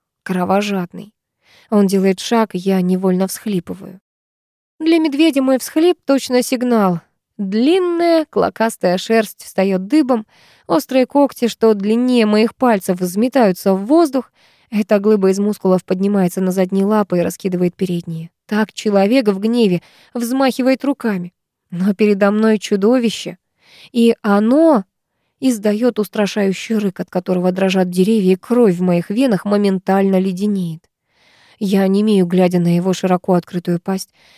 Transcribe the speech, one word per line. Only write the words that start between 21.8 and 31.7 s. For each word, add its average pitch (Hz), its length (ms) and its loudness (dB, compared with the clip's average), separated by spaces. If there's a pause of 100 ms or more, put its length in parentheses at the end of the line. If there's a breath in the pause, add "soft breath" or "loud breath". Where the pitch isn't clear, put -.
передо 202 380 2
мной 214 300 2
чудовище, 208 800 -2 (520 soft breath)
и 233 320 2
оно 226 640 2 (560)
издает 220 580 0
устрашающий 208 800 -2
рык, 202 240 -4
от - 100 -10
которого 180 400 -2
дрожат 185 400 0
деревья, 185 440 2
и - 20 -10
кровь 226 400 2
в 180 60 -4
моих 175 280 0
венах 226 340 0
моментально 196 760 0
леденеет. 190 680 -4 (720 soft breath)
Я 196 240 0